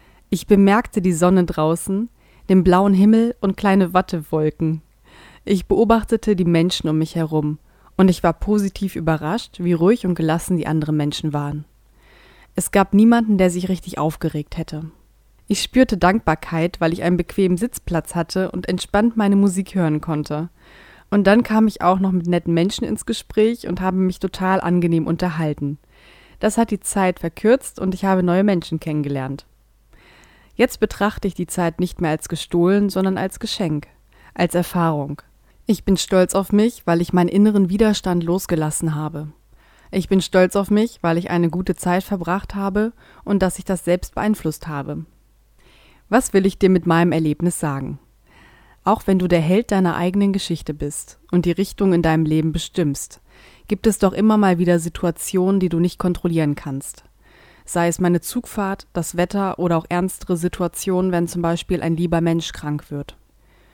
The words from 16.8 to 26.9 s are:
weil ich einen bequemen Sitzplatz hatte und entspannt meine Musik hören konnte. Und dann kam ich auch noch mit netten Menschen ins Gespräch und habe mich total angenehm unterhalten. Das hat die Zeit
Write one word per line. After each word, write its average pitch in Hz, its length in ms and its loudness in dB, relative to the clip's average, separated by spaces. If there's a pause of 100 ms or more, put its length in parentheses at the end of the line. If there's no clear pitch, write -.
weil 165 120 0
ich 170 120 -6
einen 175 120 2
bequemen 180 400 0
Sitzplatz 175 600 -4
hatte 180 340 -2
und - 180 -8
entspannt 208 480 0
meine 202 200 2
Musik 196 400 0
hören 156 240 0
konnte. 151 480 -4 (640)
Und 202 140 4
dann 214 160 6
kam 220 240 2
ich - 160 -2
auch 185 160 2
noch 190 140 0
mit 175 160 0
netten 175 260 0
Menschen 175 300 0
ins - 200 -6
Gespräch 226 640 -2
und 185 140 -6
habe 185 160 -2
mich 185 240 0
total 185 400 -2
angenehm 170 480 0
unterhalten. 156 680 -2 (640)
Das 214 180 0
hat 233 140 2
die 208 80 -2
Zeit 185 400 -2